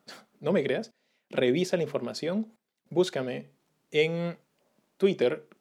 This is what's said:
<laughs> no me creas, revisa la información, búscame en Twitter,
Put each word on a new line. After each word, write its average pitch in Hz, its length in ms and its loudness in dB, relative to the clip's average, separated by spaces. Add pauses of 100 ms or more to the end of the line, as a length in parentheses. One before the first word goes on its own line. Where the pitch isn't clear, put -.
<laughs> - 340 -20
no 151 120 -2
me 185 100 4
creas, 143 280 -2 (400)
revisa 160 480 2
la 160 60 -2
información, 147 680 -4 (380)
búscame 143 560 -2 (440)
en 165 460 0 (640)
Twitter, 156 500 2 (120)